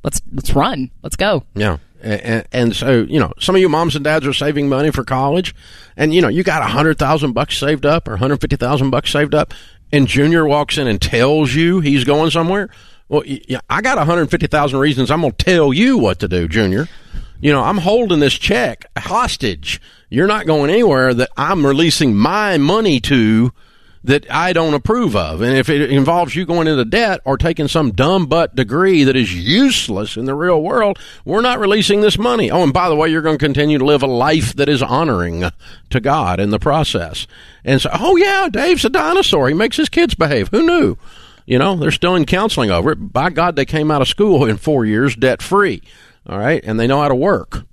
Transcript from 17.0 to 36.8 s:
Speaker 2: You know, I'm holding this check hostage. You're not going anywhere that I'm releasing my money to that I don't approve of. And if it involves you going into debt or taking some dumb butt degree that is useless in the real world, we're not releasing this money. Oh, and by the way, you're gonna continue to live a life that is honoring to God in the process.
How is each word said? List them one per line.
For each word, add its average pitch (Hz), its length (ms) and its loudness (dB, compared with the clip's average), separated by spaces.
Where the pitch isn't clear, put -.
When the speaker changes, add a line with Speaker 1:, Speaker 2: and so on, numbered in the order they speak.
Speaker 2:
You 147 120 2
know, 135 100 2
I'm 180 160 0
holding 190 420 2
this 139 140 2
check 202 500 -2
hostage. 143 840 -4
You're 147 160 2
not 208 200 0
going 151 240 2
anywhere 143 440 4
that 123 220 0
I'm 156 300 0
releasing 139 500 2
my 180 420 0
money 170 420 2
to 117 520 2
that 143 280 0
I 170 200 -2
don't 160 220 2
approve 196 420 0
of. 80 240 -4
And 123 160 0
if 131 120 0
it 143 220 0
involves 139 440 2
you 175 120 -4
going 165 200 0
into 139 180 2
debt 190 400 0
or 139 120 0
taking 156 320 -2
some 147 240 0
dumb 160 340 2
butt 165 300 0
degree 147 480 2
that 131 120 2
is 101 180 0
useless 110 840 0
in 113 80 -6
the 135 100 -4
real 160 280 0
world, 202 360 -2
we're 190 180 0
not 247 180 0
releasing 208 400 2
this 208 180 2
money. 226 320 0
Oh, 180 120 2
and 143 100 2
by 180 160 0
the 156 80 2
way, 156 120 2
you're 160 140 0
gonna 156 160 0
continue 147 400 0
to 127 60 0
live 147 180 4
a 139 40 0
life 131 480 0
that 139 140 0
is 139 140 2
honoring 90 640 -2
to 127 100 0
God 107 400 0
in 101 100 0
the 107 100 0
process. 120 680 -2